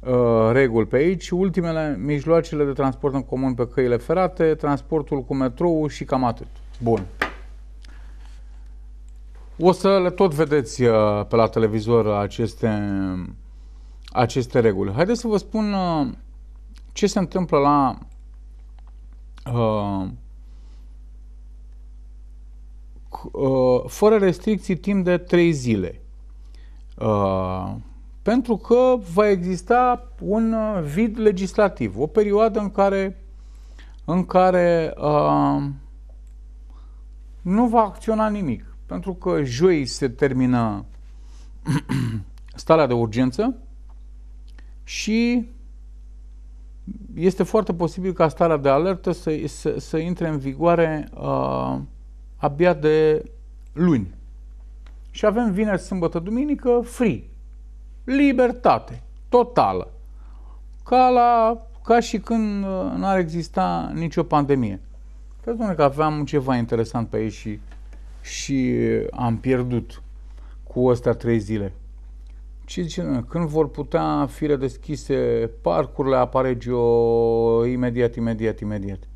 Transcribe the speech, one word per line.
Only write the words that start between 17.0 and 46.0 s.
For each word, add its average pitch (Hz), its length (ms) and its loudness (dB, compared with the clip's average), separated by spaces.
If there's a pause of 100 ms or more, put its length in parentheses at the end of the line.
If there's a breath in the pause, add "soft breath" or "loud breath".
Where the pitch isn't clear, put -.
se 196 120 2
întâmplă 175 400 0
la, 139 400 4 (1600)
uh, 104 540 0 (3000 soft breath)
c-, - 240 -12
uh, 127 540 4
fără 214 300 4
restricții 196 600 0
timp 196 280 0
de 180 120 4
trei 170 360 4
zile. 113 480 0 (1000 soft breath)
Uh, 95 760 0 (480 soft breath)
pentru 226 340 2
că 254 400 4 (160)
va 208 160 6
exista 208 920 2
un, 220 320 0
uh, 214 300 -2
vid 202 360 0
legislativ, 190 800 2
o 139 80 0
perioadă 208 520 2
în 202 120 -2
care, 196 540 0 (800 soft breath)
în 175 200 0
care, 175 760 4
uh, 147 680 2 (1800 soft breath)
nu 208 240 2
va 226 140 4
acționa 214 480 0
nimic, 196 480 -4 (100)
pentru 180 280 -8
că 175 280 -2
joi 143 440 2
se - 220 -2
termină 123 760 2 (800 soft breath)
<clears throat> 127 920 -4
starea 160 320 4
de 123 60 2
urgență 123 640 0 (1300 soft breath)
și 233 640 0 (1700)